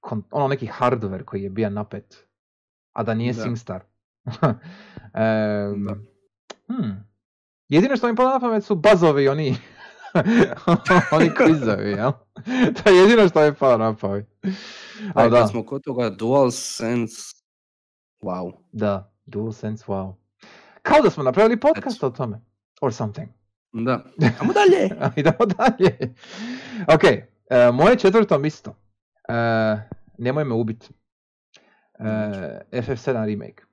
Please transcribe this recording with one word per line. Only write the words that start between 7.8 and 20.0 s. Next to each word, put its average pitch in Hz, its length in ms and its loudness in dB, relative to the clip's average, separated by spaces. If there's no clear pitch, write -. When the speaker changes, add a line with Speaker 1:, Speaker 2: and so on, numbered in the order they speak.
Speaker 1:
što 240 120 -2
mi 226 80 -2
pada 254 140 2
na 269 100 0
pamet 226 240 -2
su 208 120 -2
buzzovi, 160 520 4
oni, 139 280 -2
<laughs> 180 1000 2
oni 160 180 4
kvizovi, 120 600 0
jel? 107 220 -2
To - 160 2
je 185 80 8
jedino 208 300 8
što 160 140 2
mi 147 120 4
pada 131 240 2
na 110 180 -2
pamet. 101 300 -6
Speaker 2:
Aj, 190 80 -4
Speaker 1:
Al 113 160 4
Speaker 2:
kad - 20 0
Speaker 1:
da. 120 140 4
Speaker 2:
smo 110 180 -6
kod - 180 -12
toga, 123 280 -6
DualSense, 117 1120 -4
wow. 90 320 -10
Speaker 1:
Da, 101 400 -4
DualSense, 107 580 -10
wow. 95 300 -8